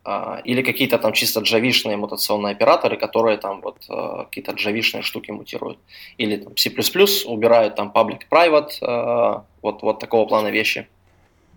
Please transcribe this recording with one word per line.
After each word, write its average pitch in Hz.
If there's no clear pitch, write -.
А, 101
или 127
какие-то 123
там 110
чисто -
джавишные 113
мутационные 101
операторы, 117
которые 113
там 98
вот, 98
э, -
какие-то -
джавишные 107
штуки -
мутируют. -
Или 107
там -
C++ -
убирают 113
там 104
public-private, 147
э, 120
вот, 107
вот 107
такого 113
плана 107
вещи. 110